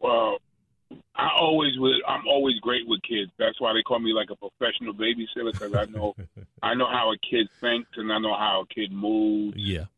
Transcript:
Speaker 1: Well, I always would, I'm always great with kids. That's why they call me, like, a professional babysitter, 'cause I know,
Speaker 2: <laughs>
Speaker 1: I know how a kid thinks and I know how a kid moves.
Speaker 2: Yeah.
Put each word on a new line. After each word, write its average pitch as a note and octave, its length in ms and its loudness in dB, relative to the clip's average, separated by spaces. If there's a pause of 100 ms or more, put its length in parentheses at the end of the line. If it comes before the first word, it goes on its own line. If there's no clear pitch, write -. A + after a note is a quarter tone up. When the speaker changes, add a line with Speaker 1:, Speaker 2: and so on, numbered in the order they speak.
Speaker 1:
Well, A#2 380 2 (760)
I C#3 140 0 (100)
always D#3 400 2
would, C3 160 4 (140)
I'm C3 180 -2
always C3+ 320 4
great A#2 300 -2
with A2+ 140 0
kids. G2+ 360 -4
That's A2+ 220 0
why A2+ 120 2
they A2+ 100 2
call A#2 180 0
me, A2+ 120 0
like, G#2+ 180 0
a G2+ 60 -12
professional A2 580 -4
babysitter, A2+ 640 -4
'cause G#2 180 -4
I G#2+ 100 2
know, G#2+ 320 -4 (220)
Speaker 2:
<laughs> - 240 -20
Speaker 1:
I A2 120 0
know B2+ 160 2
how A#2+ 220 2
a G#2+ 60 -6
kid A2+ 300 0 (120)
thinks A#2+ 360 -2
and A2 160 -4
I G#2+ 60 2
know A2 160 0
how G2+ 340 0
a - 60 -16
kid G#2 160 -4
moves. G#2 680 0
Speaker 2:
Yeah. G2 280 -4 (140)